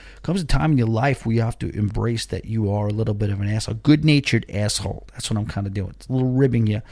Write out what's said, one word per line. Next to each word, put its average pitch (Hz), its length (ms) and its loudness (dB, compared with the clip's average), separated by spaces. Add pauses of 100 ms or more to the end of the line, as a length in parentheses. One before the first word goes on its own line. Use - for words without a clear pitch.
(220)
comes 185 200 -2
a 156 40 -6
time 151 280 4
in 139 40 4
your 117 100 2
life 117 380 0
where 113 100 2
you 117 60 2
have - 180 -2
to - 100 -6
embrace 107 580 -2
that - 180 -8
you 107 260 0
are 104 160 -2
a 104 60 -2
little 110 200 -2
bit 104 160 -2
of 101 120 -4
an 101 80 -2
asshole, 110 260 -2
a - 20 -6
good-natured 147 720 4
asshole. - 640 -4
That's - 180 -8
what 110 80 -2
I'm 101 100 -2
kinda 98 220 -4
doing. 95 220 -4
It's - 160 -20
a 127 60 -4
little 127 180 0
ribbing 120 360 4
you. 107 140 0 (100)